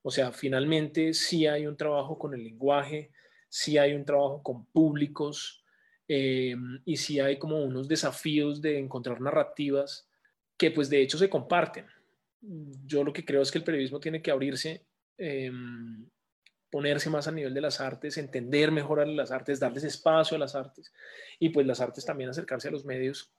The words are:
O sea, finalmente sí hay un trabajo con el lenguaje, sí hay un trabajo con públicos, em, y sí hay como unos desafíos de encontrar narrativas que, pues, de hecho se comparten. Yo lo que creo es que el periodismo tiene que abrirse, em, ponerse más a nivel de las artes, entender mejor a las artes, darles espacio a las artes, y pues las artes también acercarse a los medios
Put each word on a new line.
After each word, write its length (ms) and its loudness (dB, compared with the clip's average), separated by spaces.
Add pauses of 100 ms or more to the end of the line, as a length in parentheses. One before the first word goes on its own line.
O 80 -4
sea, 220 0
finalmente 800 0
sí 320 2
hay 220 0
un 100 -8
trabajo 400 -2
con 160 -8
el 100 -8
lenguaje, 680 -2 (360)
sí 300 0
hay 160 6
un 120 -4
trabajo 360 2
con 240 -8
públicos, 960 2 (440)
em, 760 0
y 120 0
sí 220 0
hay 180 2
como 260 -2
unos 240 -2
desafíos 720 0
de 180 0
encontrar 420 -6
narrativas 880 0 (480)
que, 140 4
pues, 180 2
de 120 6
hecho 160 2
se 120 4
comparten. 560 0 (1000)
Yo 180 2
lo 100 0
que 100 -8
creo 180 4
es 100 2
que 80 -2
el 40 -4
periodismo 360 -2
tiene 220 -4
que 100 0
abrirse, 540 -2 (320)
em, 920 -8 (600)
ponerse 400 -2
más 180 -2
a 40 -4
nivel 220 -4
de 80 -2
las 180 -2
artes, 380 -6
entender 540 2
mejor 280 2
a 60 6
las 260 -2
artes, 280 -2
darles 240 0
espacio 520 4
a 40 -2
las 160 -4
artes, 360 -10 (480)
y 100 4
pues 160 4
las 140 0
artes 260 -4
también 240 -4
acercarse 380 -6
a 40 -4
los 140 -8
medios 540 -6